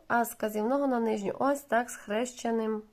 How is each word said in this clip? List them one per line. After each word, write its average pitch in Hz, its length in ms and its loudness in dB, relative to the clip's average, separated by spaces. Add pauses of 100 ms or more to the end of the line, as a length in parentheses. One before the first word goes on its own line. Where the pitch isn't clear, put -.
а 233 160 4
з 220 80 -4
вказівного 220 540 0
на 247 140 2
нижню. 220 380 0
Ось 277 220 2
так, 240 300 0
схрещеним, 220 920 -2 (100)